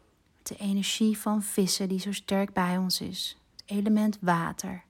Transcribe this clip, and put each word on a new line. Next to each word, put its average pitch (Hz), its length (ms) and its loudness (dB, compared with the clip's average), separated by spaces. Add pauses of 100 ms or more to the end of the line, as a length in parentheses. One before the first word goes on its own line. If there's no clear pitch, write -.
(360)
Met - 100 -16
de - 100 -10
energie 202 600 2
van 214 240 0
Vissen 196 460 0
die 185 120 0
zo 202 120 -6
sterk 196 400 -2
bij 180 260 0
ons 185 220 0
is. - 380 -8 (180)
Het - 100 -20
element 208 540 2
water. 175 680 0